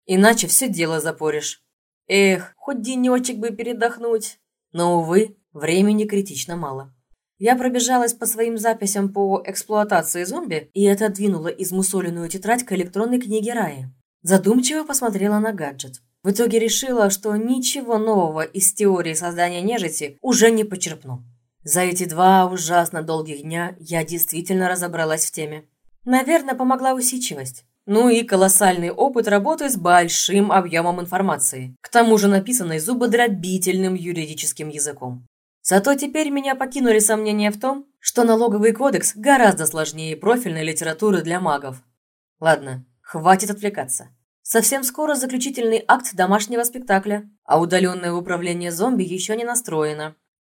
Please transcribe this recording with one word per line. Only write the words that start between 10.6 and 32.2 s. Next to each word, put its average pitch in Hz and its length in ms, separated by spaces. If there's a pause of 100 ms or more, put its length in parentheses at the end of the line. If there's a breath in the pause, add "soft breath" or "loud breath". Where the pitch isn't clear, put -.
и 202 140
отодвинула 196 600
измусоленную 175 840
тетрадь 226 360
к - 80
электронной 202 460
книге 214 340
Раи. 151 320 (360)
Задумчиво 247 640
посмотрела 208 560
на 220 120
гаджет. 143 500 (220)
В 185 60
итоге 226 300
решила, 226 500
что 208 260
ничего 240 600
нового 180 460
из - 300
теории 175 420
создания 175 460
нежити 180 600
уже 226 300
не 220 120
почерпну. 160 600 (400)
За 160 180
эти 180 240
два 185 420
ужасно 170 560
долгих 156 400
дня 170 360
я 165 240
действительно 170 640
разобралась 165 580
в - 60
теме. 151 340 (400)
Наверное, 262 500
помогла 262 380
усидчивость. 247 720 (200)
Ну 220 240
и 233 140
колоссальный 190 640
опыт 240 380
работы 269 420
с 247 60
большим 175 760
объемом 175 500
информации, 160 800
к - 80
тому 226 280
же 196 100